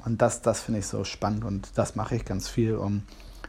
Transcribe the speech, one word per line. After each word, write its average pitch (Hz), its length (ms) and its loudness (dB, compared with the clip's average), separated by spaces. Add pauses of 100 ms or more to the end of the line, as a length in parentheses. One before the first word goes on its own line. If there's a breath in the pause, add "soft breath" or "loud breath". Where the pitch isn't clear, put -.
Und 117 200 4
das, 113 180 4
das 113 200 2
finde 110 180 0
ich 95 80 -4
so 101 160 -2
spannend 107 420 -2
und 98 300 -2
das 110 200 2
mache 110 200 0
ich 110 100 -2
ganz 95 220 -4
viel, 110 280 2
um 101 280 0 (460 loud breath)